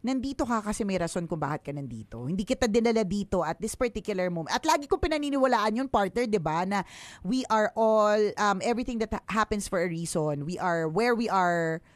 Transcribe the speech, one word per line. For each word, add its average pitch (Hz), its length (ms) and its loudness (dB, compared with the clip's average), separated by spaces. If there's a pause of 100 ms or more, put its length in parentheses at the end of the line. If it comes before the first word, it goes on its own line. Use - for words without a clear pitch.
"Nandito 262 420 -2
ka 233 180 0
kasi 208 220 -4
may 196 140 0
rason 175 280 -2
kung 165 140 -4
bakit 151 240 -4
ka 143 100 -10
nandito. 120 540 -8
Hindi 185 160 -2
kita 254 240 0
dinala 220 400 4
dito 202 340 -2
at 160 160 -2
this 220 180 -6
particular 208 540 -2
moment." 165 220 -4
At - 140 -2
lagi 311 200 4
kong - 160 0
pinaniniwalaan 269 800 2
yun, 269 80 -2
partner, 226 400 0
di 208 140 0
ba, 160 240 0
na 196 180 -2 (400)
we 247 240 -2
are 214 260 2
all, 214 460 4 (160)
um, 202 260 2
everything 240 380 -2
that 214 140 -2
ha-, 214 160 -6
happens 208 400 0
for 190 100 -2
a 175 80 0
reason. 160 560 -2
We 165 160 -6
are 170 280 0
where 220 280 2
we 226 140 -2
are 175 500 2 (160)